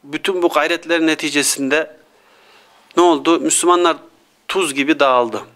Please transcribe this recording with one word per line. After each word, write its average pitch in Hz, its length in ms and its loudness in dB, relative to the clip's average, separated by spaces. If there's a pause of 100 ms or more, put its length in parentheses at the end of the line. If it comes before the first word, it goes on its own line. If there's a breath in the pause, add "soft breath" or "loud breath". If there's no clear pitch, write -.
Bütün 170 380 -4
bu 170 60 2
gayretler 165 520 0
neticesinde 151 960 -2 (1000 soft breath)
ne 170 60 4
oldu? 160 380 2
Müslümanlar 170 560 2 (520)
tuz 165 260 -4
gibi 139 260 0
dağıldı. 120 420 2 (140)